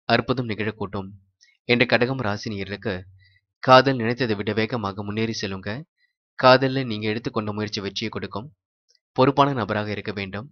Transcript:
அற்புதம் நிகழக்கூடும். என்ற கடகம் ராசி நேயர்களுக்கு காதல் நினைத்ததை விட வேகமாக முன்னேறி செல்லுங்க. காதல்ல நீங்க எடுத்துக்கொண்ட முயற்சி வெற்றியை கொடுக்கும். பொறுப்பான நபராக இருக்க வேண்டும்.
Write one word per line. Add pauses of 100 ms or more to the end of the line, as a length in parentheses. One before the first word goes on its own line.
அற்புதம்
நிகழக்கூடும். (600)
என்ற
கடகம்
ராசி
நேயர்களுக்கு (680)
காதல்
நினைத்ததை
விட
வேகமாக
முன்னேறி
செல்லுங்க. (680)
காதல்ல
நீங்க
எடுத்துக்கொண்ட
முயற்சி
வெற்றியை
கொடுக்கும். (680)
பொறுப்பான
நபராக
இருக்க
வேண்டும்.